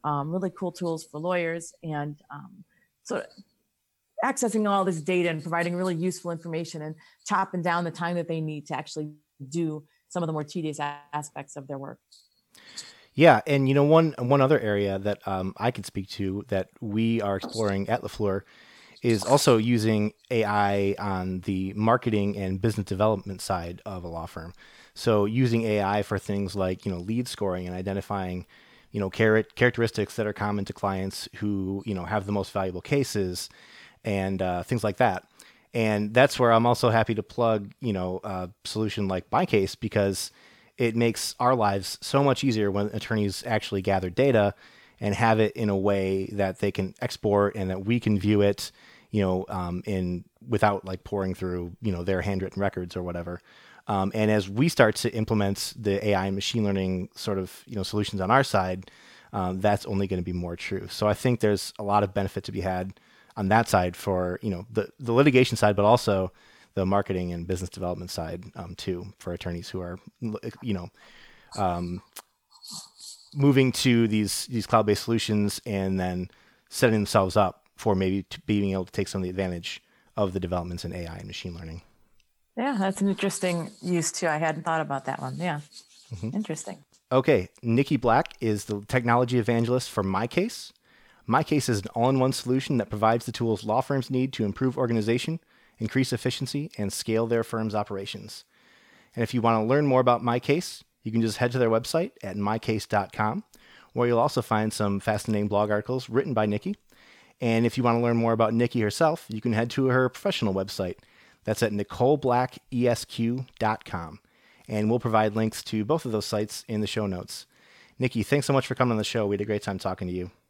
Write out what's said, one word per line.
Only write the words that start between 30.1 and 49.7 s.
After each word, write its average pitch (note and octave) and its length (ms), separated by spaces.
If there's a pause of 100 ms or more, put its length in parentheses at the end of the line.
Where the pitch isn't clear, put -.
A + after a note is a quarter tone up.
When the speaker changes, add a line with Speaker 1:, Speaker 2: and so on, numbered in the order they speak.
Speaker 2:
that G#2+ 100
are G#2 60
common G#2 320
to G2 80
clients G2 640
who, G2 480
you G#2+ 100
know, F2 120
have G2+ 180
the G#2 80
most G2+ 200
valuable F#2 280
cases G2+ 720 (560)
and, G2 360
uh, F2+ 200
things A#2+ 200
like G#2 140
that. G2+ 300 (460)
And G#2+ 400
that's B2+ 260
where A#2 140
I'm A2+ 140
also A#2+ 240
happy A2+ 240
to G2+ 80
plug, A2 580
you A#2 120
know, F#2 320
a F#2 260 (140)
solution G#2 440
like F#2 220
MyCase, A#2 480
because G2+ 520 (480)
it A#2 180
makes A#2 440
our B2 140
lives G2+ 460
so C#3 220
much C#3 200
easier A2 280
when G2+ 160
attorneys G#2 600
actually G#2 360
gather F#2 280
data A2 440 (460)
and G#2 140
have A2+ 260
it G#2 120
in A2+ 160
a G2 80
way F#2+ 560
that G2 260
they G2+ 120
can F#2+ 300
export G2+ 560
and F#2+ 140
that F#2+ 140
we A#2 140
can G#2+ 200
view G2+ 240
it G2+ 280 (440)
you G#2 60
know, F#2+ 280
um, F2+ 380